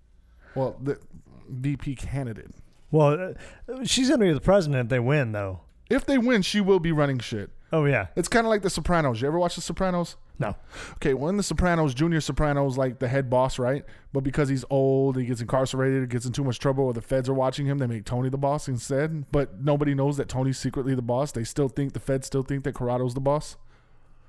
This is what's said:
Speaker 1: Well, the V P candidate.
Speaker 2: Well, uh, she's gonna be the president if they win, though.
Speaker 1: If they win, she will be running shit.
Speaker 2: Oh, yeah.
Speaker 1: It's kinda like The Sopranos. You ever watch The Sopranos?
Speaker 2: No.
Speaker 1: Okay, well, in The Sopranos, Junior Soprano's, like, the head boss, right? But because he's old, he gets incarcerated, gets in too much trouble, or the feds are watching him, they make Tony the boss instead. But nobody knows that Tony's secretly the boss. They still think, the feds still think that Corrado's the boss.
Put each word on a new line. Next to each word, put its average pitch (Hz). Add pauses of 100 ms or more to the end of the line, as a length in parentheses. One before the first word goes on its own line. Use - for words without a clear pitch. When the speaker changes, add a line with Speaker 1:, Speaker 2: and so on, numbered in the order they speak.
(560)
Speaker 1:
Well, 131
the 139 (500)
V 131
P 135
candidate. 120 (400)
Speaker 2:
Well, 156 (360)
uh, 262
she's 247
gonna 262
be 170
the 131
president 151
if 110
they 127
win, 123
though. 98 (280)
Speaker 1:
If 247
they 277
win, 240
she 208
will 190
be 165
running 143
shit. 104 (220)
Speaker 2:
Oh, 156
yeah. 123
Speaker 1:
It's 175
kinda 233
like 214
The 185
Sopranos. 151
You 135
ever 160
watch 175
The 175
Sopranos? 175 (240)
Speaker 2:
No. 107 (380)
Speaker 1:
Okay, 143
well, 135
in 202
The 202
Sopranos, 165
Junior 160
Soprano's, 139
like, 131
the 131
head 135
boss, 127
right? 127 (300)
But 135
because 139
he's 135
old, 135
he 127
gets 117
incarcerated, 131
gets 120
in 127
too 143
much 127
trouble, 139
or 127
the 113
feds 131
are 135
watching 131
him, 139
they 127
make 113
Tony 127
the 135
boss 139
instead. 139
But 143
nobody 143
knows 139
that 139
Tony's 131
secretly 135
the 123
boss. 123
They 117
still 139
think, 139
the 135
feds 135
still 135
think 139
that 135
Corrado's 123
the 135
boss. 143 (720)